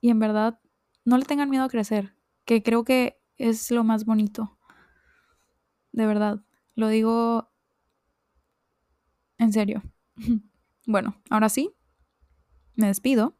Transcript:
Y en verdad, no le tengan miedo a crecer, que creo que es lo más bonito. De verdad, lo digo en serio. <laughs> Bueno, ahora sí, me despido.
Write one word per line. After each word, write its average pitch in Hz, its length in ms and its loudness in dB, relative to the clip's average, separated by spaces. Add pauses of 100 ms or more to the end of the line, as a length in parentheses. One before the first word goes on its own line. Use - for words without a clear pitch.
Y 240 100 4
en 226 80 2
verdad, 214 420 0 (440)
no 240 120 4
le 262 80 2
tengan 285 260 -2
miedo 262 140 0
a 262 40 -4
crecer, 208 460 -4 (300)
que 226 180 2
creo 233 220 0
que 254 360 0 (160)
es 226 340 -2
lo 233 140 0
más 220 200 0
bonito. 214 540 -2 (1300)
De 220 140 0
verdad, 208 380 -2 (300)
lo 220 140 0
digo 226 640 0 (1900)
en 226 140 2
serio. 208 300 -2 (340)
<laughs> 226 360 -4 (380)
Bueno, 202 380 -2
ahora 214 220 2
sí, 330 240 -4 (1000)
me 220 100 2
despido. 233 540 0